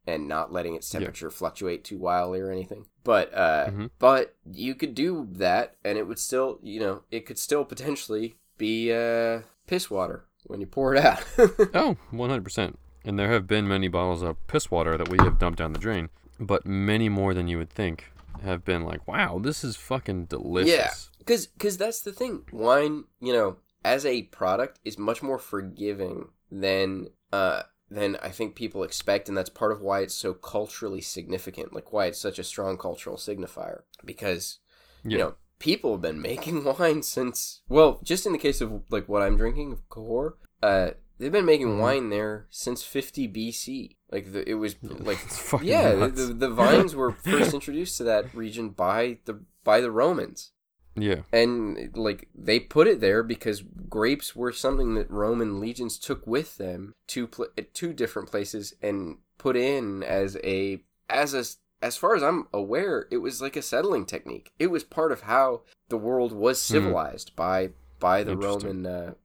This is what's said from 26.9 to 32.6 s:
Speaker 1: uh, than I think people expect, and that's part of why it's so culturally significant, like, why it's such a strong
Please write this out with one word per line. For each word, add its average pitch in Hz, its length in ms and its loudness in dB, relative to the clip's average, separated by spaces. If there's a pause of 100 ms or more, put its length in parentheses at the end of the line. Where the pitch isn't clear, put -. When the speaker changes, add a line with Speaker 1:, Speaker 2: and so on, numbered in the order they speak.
Speaker 1:
uh, 95 320 0 (260)
than 101 280 -2
I - 120 -8
think 110 260 -8
people 98 280 -6
expect, 101 460 -2
and 98 80 -4
that's 92 120 -2
part 110 220 -2
of 104 100 -6
why 98 200 0
it's 92 120 -4
so 92 200 -4
culturally 104 680 -6
significant, 90 720 -10
like, - 200 -12
why 101 140 2
it's 87 120 -6
such 98 200 -6
a 90 40 -6
strong 95 340 -4